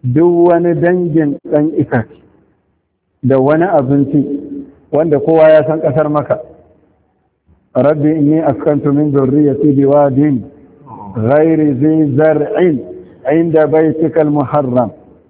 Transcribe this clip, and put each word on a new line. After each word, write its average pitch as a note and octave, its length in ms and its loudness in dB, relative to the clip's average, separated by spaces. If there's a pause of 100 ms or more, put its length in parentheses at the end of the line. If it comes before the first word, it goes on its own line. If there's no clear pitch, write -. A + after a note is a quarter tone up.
duk E3+ 460 2
wani F3 260 2
dangin E3 600 -2 (140)
ɗan D3+ 280 0
itace B2+ 360 -4 (1080)
da C3 160 2
wani D3+ 240 2
abinci C#3+ 760 -2 (520)
wanda D3+ 280 0
kowa D#3+ 300 4
ya D#3 180 6
san D#3 140 -4
ƙasar D3+ 280 -2
Makka. D3 300 -4 (1400)
رب C#3+ 280 0
إني D#3 460 0
أسكنت D3 360 -2
من C#3+ 280 0
ذريتي C#3+ 560 2
بواد C#3 680 2 (760)
غير D#3 420 2 (120)
ذي D3 480 0
زرع D#3 320 0 (760)
عند D#3+ 320 0
بيتك D#3 640 0
المحرم. C3+ 680 -2 (400)